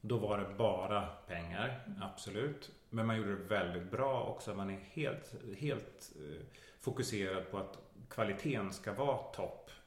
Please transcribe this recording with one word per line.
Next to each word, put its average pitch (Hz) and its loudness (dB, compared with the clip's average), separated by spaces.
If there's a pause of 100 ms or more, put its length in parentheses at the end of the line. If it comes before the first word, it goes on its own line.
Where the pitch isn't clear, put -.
Då 113 2
var 104 4
det 98 -2
bara 98 6 (200)
pengar, 92 -2 (220)
absolut. 127 -2 (200)
Men 113 2
man 113 4
gjorde 104 2
det 90 -4
väldigt 90 2
bra 127 2
också. - -4
Man 98 0
är 98 -4 (140)
helt, 131 -2 (240)
helt, - -4
eh, 76 -8 (360)
fokuserad 98 0
på 98 -2
att - -6 (320)
kvaliteten 104 2
ska 101 -2
vara 131 4
topp - -4 (160)